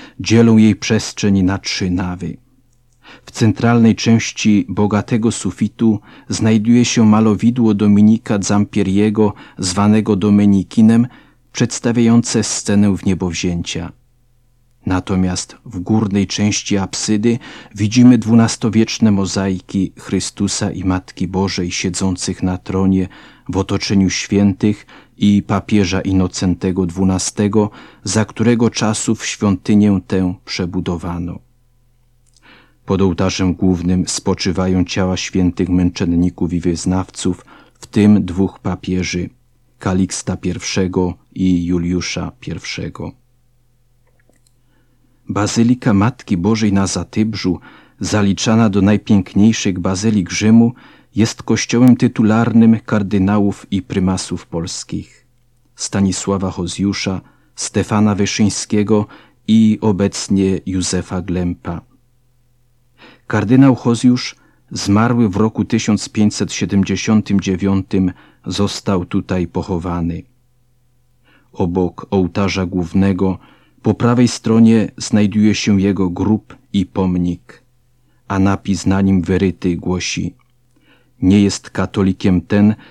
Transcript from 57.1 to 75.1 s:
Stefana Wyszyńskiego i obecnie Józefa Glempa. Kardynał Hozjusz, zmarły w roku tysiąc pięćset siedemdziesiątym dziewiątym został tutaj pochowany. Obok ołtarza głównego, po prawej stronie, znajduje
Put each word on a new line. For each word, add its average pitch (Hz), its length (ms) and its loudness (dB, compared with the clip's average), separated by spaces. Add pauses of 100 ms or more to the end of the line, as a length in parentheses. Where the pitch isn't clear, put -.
Stefana 104 600 0
Wyszyńskiego 104 920 -2 (400)
i 110 340 4
obecnie 98 840 0
Józefa 92 560 -4
Glempa. 87 600 -6 (1500)
Kardynał 123 480 4
Hozjusz, 123 600 0 (360)
zmarły 113 580 2
w 90 60 -6
roku 110 300 0
tysiąc 110 440 -2
pięćset 107 440 -2
siedemdziesiątym 98 880 0
dziewiątym 98 720 -2 (340)
został 98 600 -4
tutaj 92 420 -4
pochowany. 85 760 -6 (1300)
Obok 90 560 -4
ołtarza 95 560 -2
głównego, 92 720 0 (420)
po 110 120 2
prawej 120 340 2
stronie, 113 720 2
znajduje 104 580 2